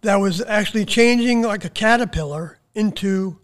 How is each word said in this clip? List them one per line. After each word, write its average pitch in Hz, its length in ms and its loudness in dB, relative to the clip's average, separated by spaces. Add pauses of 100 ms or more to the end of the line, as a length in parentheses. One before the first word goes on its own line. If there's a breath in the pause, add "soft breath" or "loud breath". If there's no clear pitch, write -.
that 202 160 2
was 196 240 0
actually 208 460 -2
changing, 240 560 2
like, 208 240 -4
a - 20 -6
caterpillar 165 880 -2 (160)
into 190 680 -2